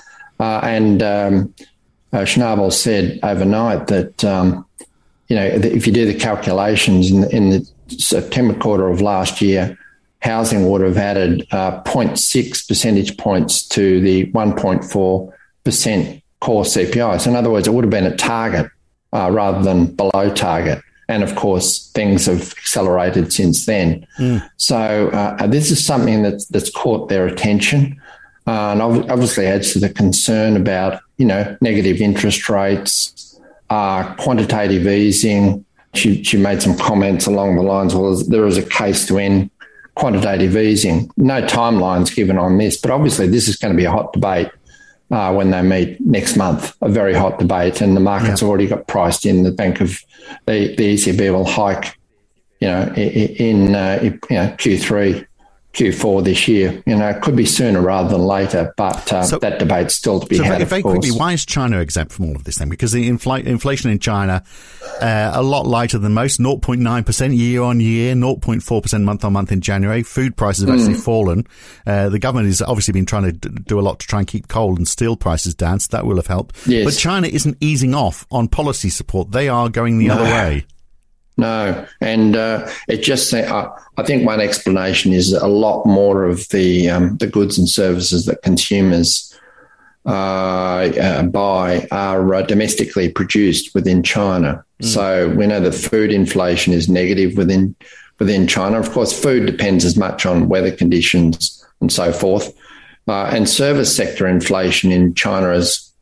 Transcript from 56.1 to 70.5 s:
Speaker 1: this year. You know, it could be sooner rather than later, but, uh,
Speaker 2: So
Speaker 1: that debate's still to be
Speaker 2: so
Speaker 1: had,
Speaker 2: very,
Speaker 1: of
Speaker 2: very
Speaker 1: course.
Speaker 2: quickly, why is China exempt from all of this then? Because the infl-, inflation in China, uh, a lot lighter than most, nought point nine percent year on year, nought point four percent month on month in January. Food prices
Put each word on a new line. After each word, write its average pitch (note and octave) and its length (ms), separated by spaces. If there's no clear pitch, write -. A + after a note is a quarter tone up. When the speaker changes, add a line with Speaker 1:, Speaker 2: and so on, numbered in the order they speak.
Speaker 1:
this F#2 280
year. F#2+ 360
You A2 120
know, G#2 100
it G2+ 140
could C#3 160
be A2+ 80
sooner A2 340
rather F2+ 300
than F#2 140
later, F#2+ 520
but, - 380
uh, F#2 100
Speaker 2:
So F2+ 160
Speaker 1:
that G#2 180
debate's F2 380
still G2 240
to - 80
be - 80
Speaker 2:
so F2+ 80
Speaker 1:
had, F#2+ 80
Speaker 2:
very, F2+ 120
Speaker 1:
of - 60
Speaker 2:
very F#3 120
Speaker 1:
course. F#2 180
Speaker 2:
quickly, A#2 180
why E3 140
is E3+ 140
China A#2+ 340
exempt D#2+ 320
from F2+ 140
all D2 100
of C#2 80
this D2+ 140
then? C#2+ 100
Because G#2 240
the A#2+ 180
infl-, B2 360
inflation B2+ 440
in G#2 80
China, G2 460
uh, A2 340
a B2+ 80
lot C3+ 240
lighter A#2+ 320
than G#2+ 160
most, B2 280
nought C3+ 200
point B2 200
nine A#2 240
percent C3 300
year A#2+ 260
on A#2+ 180
year, A2+ 360
nought B2+ 260
point A#2 220
four A2+ 180
percent G#2 240
month G2+ 180
on G2+ 80
month G2 180
in F#2+ 120
January. G#2 420
Food C3 320
prices G2 320